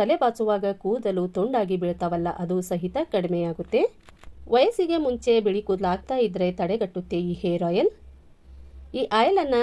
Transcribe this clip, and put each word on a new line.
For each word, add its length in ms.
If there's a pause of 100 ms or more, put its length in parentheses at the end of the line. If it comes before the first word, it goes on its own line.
ತಲೆ 240
ಬಾಚುವಾಗ 420 (180)
ಕೂದಲು 400 (140)
ತುಂಡಾಗಿ 460
ಬೀಳ್ತಾವಲ್ಲ, 440 (160)
ಅದು 120 (140)
ಸಹಿತ 260 (180)
ಕಡಿಮೆಯಾಗುತ್ತೆ. 680 (720)
ವಯಸ್ಸಿಗೆ 520
ಮುಂಚೆ 280 (140)
ಬಿಳಿ 200
ಕೂದಲು 260
ಆಗ್ತಾ 240 (100)
ಇದ್ರೆ 200 (140)
ತಡೆಗಟ್ಟುತ್ತೆ 580 (100)
ಈ 40 (100)
ಹೇರ್ 260
ಆಯಿಲ್. 220 (1000)
ಈ 180
ಆಯಿಲನ್ನ 500